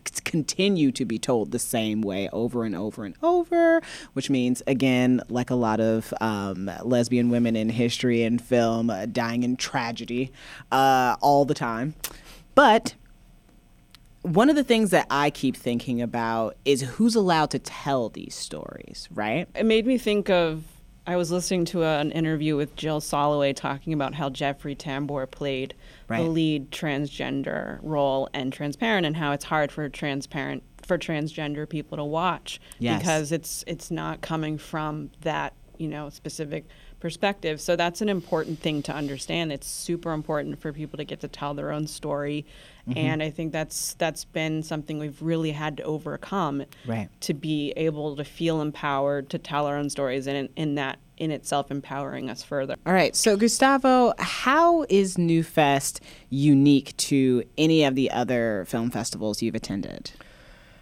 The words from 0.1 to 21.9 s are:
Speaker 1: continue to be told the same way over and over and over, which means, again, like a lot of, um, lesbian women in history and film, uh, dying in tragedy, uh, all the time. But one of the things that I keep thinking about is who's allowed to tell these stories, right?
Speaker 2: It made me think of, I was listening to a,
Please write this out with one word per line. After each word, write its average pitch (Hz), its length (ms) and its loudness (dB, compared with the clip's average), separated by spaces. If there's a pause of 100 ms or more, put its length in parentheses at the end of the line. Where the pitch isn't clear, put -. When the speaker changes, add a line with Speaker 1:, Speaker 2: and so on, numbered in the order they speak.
Speaker 1:
continue 170 680 2
to 123 140 -2
be 110 160 -4
told 110 320 0
the 117 80 -2
same 110 420 -2
way 98 300 -2
over 117 320 -2
and 104 100 -4
over 104 300 -6
and 95 180 -10
over, 339 580 4 (340)
which - 140 -4
means, 123 380 2
again, 127 600 4
like 123 220 -2
a 131 40 2
lot 110 240 2
of, 113 420 2
um, 98 480 -2 (140)
lesbian 120 480 4
women 120 240 4
in 110 140 0
history 117 560 2
and 120 180 0
film, 117 480 2
uh, 98 160 -4
dying 120 380 -2
in 123 120 0
tragedy, 120 760 -4 (400)
uh, 131 480 6
all 143 240 6
the 139 100 0
time. 127 400 -4 (600)
But 233 400 6 (1300)
one 190 280 6
of 302 60 4
the 285 80 2
things 220 260 4
that 170 180 4
I 143 220 2
keep 135 260 0
thinking 120 460 -2
about 113 640 -2
is 135 180 4
who's 220 320 0
allowed 170 380 4
to 131 80 0
tell 131 480 -2
these - 260 -12
stories, - 800 -12
right? 110 400 -2
Speaker 2:
It 214 100 -2
made 220 220 4
me 262 100 2
think 208 320 0
of, 160 360 2 (420)
I 175 100 -2
was 170 140 0
listening 180 360 0
to 170 180 0
a, 156 160 2